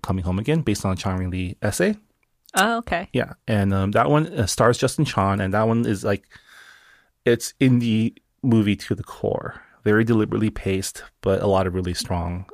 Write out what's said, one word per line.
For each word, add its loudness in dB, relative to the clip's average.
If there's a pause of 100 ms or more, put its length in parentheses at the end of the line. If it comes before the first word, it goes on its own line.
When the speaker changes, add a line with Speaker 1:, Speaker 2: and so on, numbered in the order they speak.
Speaker 1:
Coming -2
Home 0
Again, 0
based -2
on 0
a -2
Chang -4
Lee -6
essay. 0 (600)
Speaker 2:
Oh, 0
okay. -6
Speaker 1:
Yeah, -2 (140)
and, 2
um, 0
that 2
one, 2
uh, -2
stars 0
Justin 0
Chon, 0
and -2
that 2
one 0
is, -2
like, -2 (960)
it's 2
indie 2 (260)
movie 4
to -4
the -10
core. -6 (220)
Very 4
deliberately 2
paced, -4 (180)
but 0
a 0
lot 2
of -2
really -4
strong, -6